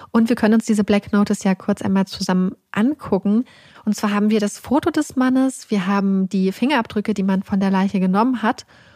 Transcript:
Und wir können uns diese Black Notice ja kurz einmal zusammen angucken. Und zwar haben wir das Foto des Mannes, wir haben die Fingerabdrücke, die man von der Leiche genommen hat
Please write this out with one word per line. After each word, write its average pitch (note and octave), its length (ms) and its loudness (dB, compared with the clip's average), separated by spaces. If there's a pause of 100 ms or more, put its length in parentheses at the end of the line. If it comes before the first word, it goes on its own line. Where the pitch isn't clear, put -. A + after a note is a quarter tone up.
Und A3+ 200 2
wir B3 60 2
können A3 200 2
uns A3+ 100 2
diese G#3 180 0
Black G3+ 300 0
Notice G3+ 300 0
ja F#3+ 100 2
kurz - 300 -4
einmal F#3+ 240 0
zusammen F#3 460 -2 (180)
angucken. G#3+ 720 0 (400)
Und G#3 100 0
zwar G#3 160 -2
haben G#3 200 0
wir A3 80 2
das G#3 180 -4
Foto D#4 320 -2
des D4+ 260 -4
Mannes, C4 540 0
wir G3+ 160 0
haben G3 420 0
die F#3+ 240 0
Fingerabdrücke, A3+ 640 -2
die G3+ 100 -2
man F#3+ 200 0
von G3 160 -2
der G3 100 0
Leiche G3 300 0
genommen G#3 420 2
hat A3 240 -2 (300)